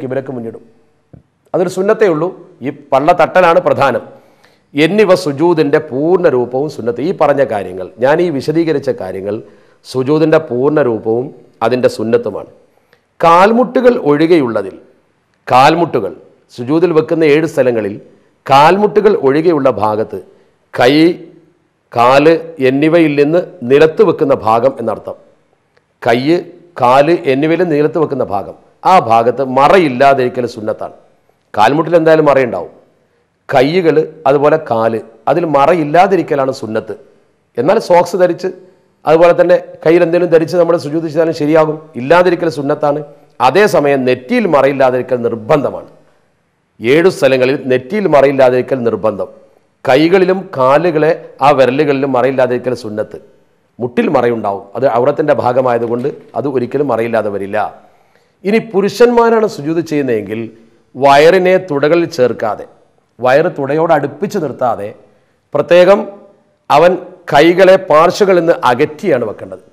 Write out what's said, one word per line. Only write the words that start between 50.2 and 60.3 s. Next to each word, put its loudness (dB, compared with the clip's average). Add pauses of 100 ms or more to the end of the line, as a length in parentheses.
കാലുകളെ 2 (340)
ആ 6
വിരലുകളിലും 0
മറയില്ലാതിരിക്കൽ 0 (100)
സുന്നത്ത്. -10 (640)
മുട്ടിൽ -2 (100)
മറയുണ്ടാവും, -2 (120)
അത് -2 (140)
ഔറത്തിൻ്റെ 0
ഭാഗമായതുകൊണ്ട് -2 (300)
അത് -6
ഒരിക്കലും -4
മറയില്ലാതെ -2
വരില്ല. -6 (880)
ഇനി 0 (140)
പുരുഷന്മാരാണ് 2
സുജൂദ് -4
ചെയ്യുന്നതെങ്കിൽ -4 (520)